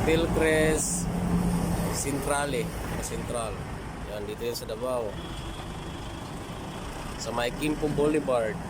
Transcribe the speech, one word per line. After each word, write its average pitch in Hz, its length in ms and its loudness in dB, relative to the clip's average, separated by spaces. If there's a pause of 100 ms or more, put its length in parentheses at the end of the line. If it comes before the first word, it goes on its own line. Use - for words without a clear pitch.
Philcrest 156 1040 4 (880)
Centrale, 139 720 0 (320)
Central. 113 560 -4 (560)
Ayan, 104 160 -6
dito 107 160 -6
yun 117 160 -2
sa 120 80 -8
Davao. 117 400 -2 (2250)
Sa 113 80 -4
may 120 240 2
Quimpo 151 400 0
Boulevard. 139 640 4 (100)